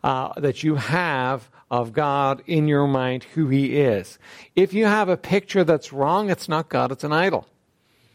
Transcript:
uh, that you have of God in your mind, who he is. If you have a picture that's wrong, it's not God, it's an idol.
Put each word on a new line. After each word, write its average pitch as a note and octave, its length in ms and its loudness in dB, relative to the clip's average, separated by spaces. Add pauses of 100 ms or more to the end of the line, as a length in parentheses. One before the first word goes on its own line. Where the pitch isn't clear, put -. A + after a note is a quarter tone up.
uh, C3+ 360 -2
that C#3 220 -2
you D#3 140 0
have C3+ 720 -2 (220)
of A#2 220 -2
God C#3 520 0
in D3+ 220 0
your C#3+ 180 2
mind, B2+ 380 -2
who D#3 240 -2
he C3+ 300 0
is. G#2+ 400 0 (360)
If F3+ 200 2
you A3 100 2
have G#3 240 2
a F3 80 2
picture - 480 0
that's D#3 260 0
wrong, E3 380 0
it's - 180 -4
not D#3+ 220 -2
God, B2+ 240 -2
it's - 100 -10
an D3 120 -2
idol. E3+ 340 0 (680)